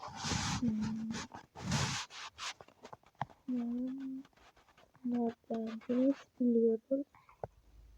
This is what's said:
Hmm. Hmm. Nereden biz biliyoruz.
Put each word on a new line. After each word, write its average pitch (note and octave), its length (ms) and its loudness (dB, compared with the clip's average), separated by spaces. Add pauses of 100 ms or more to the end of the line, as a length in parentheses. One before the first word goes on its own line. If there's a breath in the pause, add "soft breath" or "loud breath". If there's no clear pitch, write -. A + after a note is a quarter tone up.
(600)
Hmm. A3 520 0 (2250)
Hmm. B3+ 760 -4 (840)
Nereden A3+ 840 -2
biz C4 260 6 (240)
biliyoruz. A#3 640 4 (920)